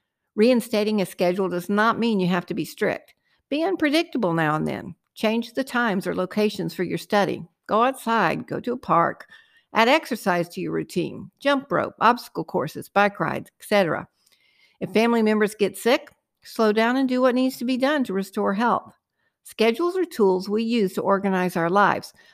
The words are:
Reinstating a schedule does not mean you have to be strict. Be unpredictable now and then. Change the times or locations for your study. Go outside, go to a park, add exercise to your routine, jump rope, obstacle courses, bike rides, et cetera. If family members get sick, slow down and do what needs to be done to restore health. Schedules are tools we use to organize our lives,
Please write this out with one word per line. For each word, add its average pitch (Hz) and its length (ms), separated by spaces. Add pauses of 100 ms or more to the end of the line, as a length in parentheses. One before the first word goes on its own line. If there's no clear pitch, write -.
(360)
Reinstating 214 640
a 180 60
schedule 185 420
does 175 200
not 208 280
mean 220 220
you 180 80
have 180 200
to 180 60
be 165 120
strict. - 500 (340)
Be 302 140
unpredictable 311 720
now 156 220
and 156 120
then. 139 260 (200)
Change 226 400
the 269 100
times 233 420
or 175 80
locations 185 640
for 185 80
your 165 160
study. 196 440 (220)
Go 214 160
outside, 226 640
go - 140
to 240 140
a 254 40
park, - 500 (460)
add 226 140
exercise 214 600
to 185 120
your 160 100
routine, 160 680
jump 277 320
rope, 156 280
obstacle 233 440
courses, - 440
bike 202 320
rides, 143 300 (100)
et - 60
cetera. 190 420 (720)
If 190 140
family 233 300
members 214 320
get 196 200
sick, - 360 (320)
slow 220 280
down 226 260
and 269 120
do 254 100
what 254 140
needs 262 240
to 240 80
be 254 120
done 269 260
to 190 100
restore 196 400
health. 220 400 (480)
Schedules 330 560
are 359 80
tools 190 420
we 208 140
use 226 320
to - 80
organize 190 560
our 170 140
lives, 196 420 (200)